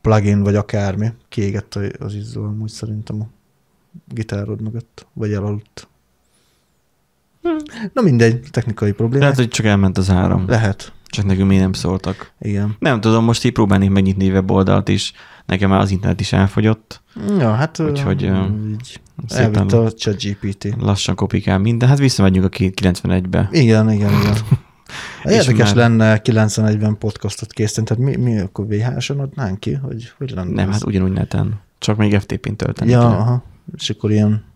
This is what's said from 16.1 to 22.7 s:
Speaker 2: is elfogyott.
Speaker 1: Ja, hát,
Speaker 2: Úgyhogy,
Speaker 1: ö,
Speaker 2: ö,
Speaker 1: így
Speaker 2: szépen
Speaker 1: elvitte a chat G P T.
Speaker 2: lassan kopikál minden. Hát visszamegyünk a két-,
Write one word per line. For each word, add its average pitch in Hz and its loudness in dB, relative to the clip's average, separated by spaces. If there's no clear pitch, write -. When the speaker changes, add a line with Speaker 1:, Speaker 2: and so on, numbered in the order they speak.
Speaker 2:
is 98 -4
elfogyott. 107 0
Speaker 1:
Ja, 113 2
hát, 143 -2
Speaker 2:
Úgyhogy, 139 -2
Speaker 1:
ö, - -2
Speaker 2:
ö, 95 0
Speaker 1:
így 110 -12
Speaker 2:
szépen 113 0
Speaker 1:
elvitte 98 2
a 113 2
chat 101 -4
G 101 -6
P 98 -6
T. 101 -6
Speaker 2:
lassan 98 0
kopikál 95 0
minden. 117 2
Hát 139 4
visszamegyünk 98 4
a 92 2
két-, 92 -2